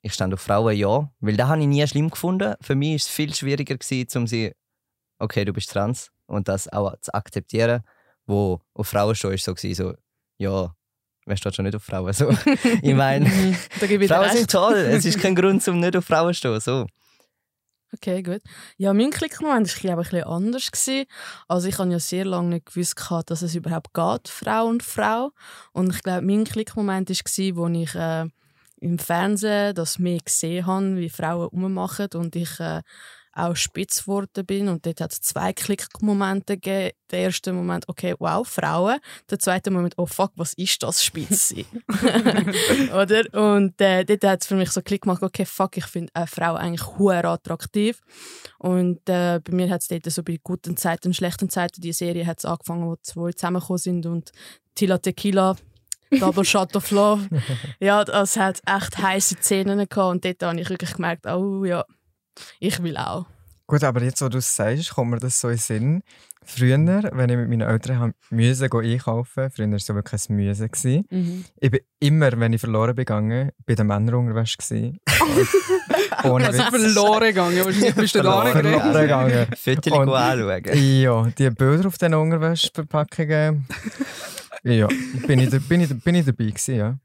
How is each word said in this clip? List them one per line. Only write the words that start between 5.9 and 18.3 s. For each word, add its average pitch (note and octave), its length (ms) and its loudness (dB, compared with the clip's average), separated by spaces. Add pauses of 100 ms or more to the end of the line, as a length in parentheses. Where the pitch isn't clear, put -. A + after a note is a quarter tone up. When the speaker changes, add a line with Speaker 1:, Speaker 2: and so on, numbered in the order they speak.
Speaker 1:
und G2+ 220 -4
das G2 200 -4
auch G2+ 340 -4
zu - 120 -12
akzeptieren, A2+ 720 -2 (420)
wo G2+ 340 0 (140)
auf - 140 -6
Frauen G#2 260 2
stehen, G2 200 -2
ist F#2+ 120 -4
so F#2 80 -4
gewesen, F#2+ 220 -6
so, F#2 180 -4 (460)
ja, F#2+ 320 -2 (540)
wer G2+ 100 -2
steht G2 200 -6
schon F#2+ 100 -4
nicht G#2 100 -2
auf G#2+ 80 -10
Frauen? F#2+ 300 -6
So, C#3 160 2
<laughs> B3 520 2
ich C#3+ 120 4
meine, C3+ 340 4
Speaker 2:
Mhm, F#3+ 280 4 (240)
da G#3 80 0
gebe G3+ 160 4
ich G3 60 4
dir E3+ 60 6
Speaker 1:
Frauen G3 100 6
Speaker 2:
recht. G#3+ 120 4
Speaker 1:
sind A#3 140 2
toll, G#3 240 6
es F3+ 300 4
ist E3 140 2
kein F#3+ 160 2
Speaker 2:
<laughs> - 0 -
Speaker 1:
Grund, F#3+ 320 4
um F3 120 2
nicht F3 160 2
auf F3+ 100 0
Frauen E3+ 280 2
zu - 40 -4
stehen, A2 220 -2
so. B2 260 -2 (1080)
Speaker 2:
Okay, F#3+ 280 -6
gut. F3+ 200 -6 (360)